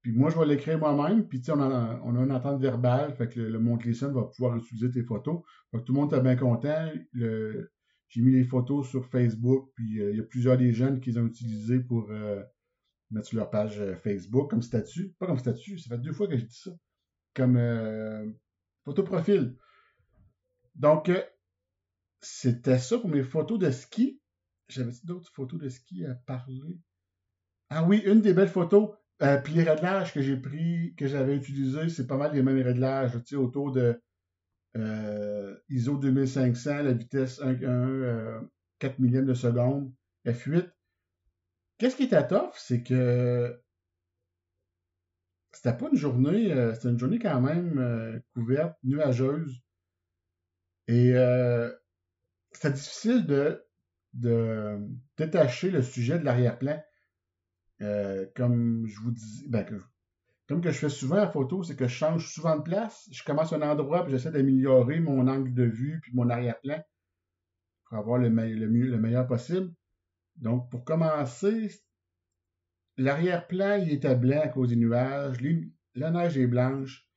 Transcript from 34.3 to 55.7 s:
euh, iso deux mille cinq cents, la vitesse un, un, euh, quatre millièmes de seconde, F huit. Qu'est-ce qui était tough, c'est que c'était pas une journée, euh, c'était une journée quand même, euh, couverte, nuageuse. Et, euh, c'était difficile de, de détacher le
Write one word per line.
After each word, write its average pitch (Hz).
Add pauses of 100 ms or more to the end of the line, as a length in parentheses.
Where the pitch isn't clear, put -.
euh, 104 (140)
iso 135
deux 135
mille 135
cinq 127
cents, 147
la 135
vitesse 131
un, 131
un, 123
euh, 113 (380)
quatre 127
millièmes 131
de 127
seconde, 127 (340)
F 117
huit. 165 (1120)
Qu'est-ce 247
qui 277
était 175
tough, -
c'est 120
que 123 (1900)
c'était -
pas 302
une 269
journée, 147
euh, 120
c'était 123
une 120
journée 170
quand 156
même, 160
euh, 117 (140)
couverte, 135
nuageuse. 135 (1300)
Et, 123
euh, 123 (840)
c'était 139
difficile 214
de, 143 (500)
de 113 (400)
détacher 160
le 160